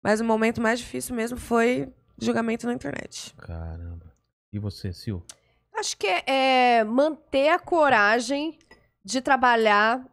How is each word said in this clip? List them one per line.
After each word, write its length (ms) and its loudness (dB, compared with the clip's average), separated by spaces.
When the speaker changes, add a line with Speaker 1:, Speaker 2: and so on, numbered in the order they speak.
Speaker 1:
Mas 180 2
o 20 -2
momento 380 0
mais 160 0
difícil 380 -10
mesmo 200 -6
foi 560 0
julgamento 460 -2
na 60 -4
internet. 640 -12
Speaker 2:
Caramba. 680 -12
E 60 -6
você, 340 -8
Sil? 320 -8
Speaker 3:
Acho 220 -6
que 80 -6
é, 220 0
é 560 4
manter 680 0
a 80 4
coragem 960 2
de 160 -2
trabalhar 920 4